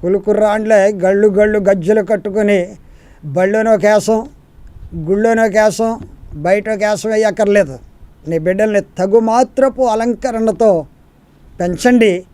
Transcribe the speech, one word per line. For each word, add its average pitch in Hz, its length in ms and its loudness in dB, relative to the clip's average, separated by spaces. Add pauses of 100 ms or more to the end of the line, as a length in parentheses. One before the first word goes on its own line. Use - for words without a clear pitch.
"కులుకుర్రాండ్లే 208 920 0 (120)
గళ్ళు 202 240 4
గళ్ళు 208 300 2
గజ్జలు 196 440 2
కట్టుకొని 202 640 -2 (560)
బళ్ళోనో 202 520 0
కేసం, 214 520 0 (680)
గుళ్ళోనో 220 520 0
కేసం, 214 520 0 (340)
బయట 190 360 -2
కేసం 208 400 -2
వేయక్కర్లేదు. 202 680 0 (500)
నీ 165 100 -2
బిడ్డల్ని 196 420 0
తగుమాత్రపు 233 1000 0
అలంకరణతో 220 1040 0 (720)
పెంచండి." 185 720 2